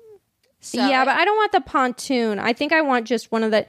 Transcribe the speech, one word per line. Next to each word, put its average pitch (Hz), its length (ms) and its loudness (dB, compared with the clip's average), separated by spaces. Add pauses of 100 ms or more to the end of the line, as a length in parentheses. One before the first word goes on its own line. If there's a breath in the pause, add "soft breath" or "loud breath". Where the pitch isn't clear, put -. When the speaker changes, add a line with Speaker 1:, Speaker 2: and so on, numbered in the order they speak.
(600)
Speaker 1:
So 254 260 -2
Speaker 2:
Yeah, 262 140 2
Speaker 1:
I 262 40 2
Speaker 2:
but 262 120 0
I 330 80 2
don't 415 120 2
want 415 140 0
the 381 100 2
pontoon. 247 800 -2
I 233 140 -2
think 294 180 -4
I 320 100 2
want 247 260 0
just 226 240 -4
one 226 120 0
of 220 80 0
the, 214 180 2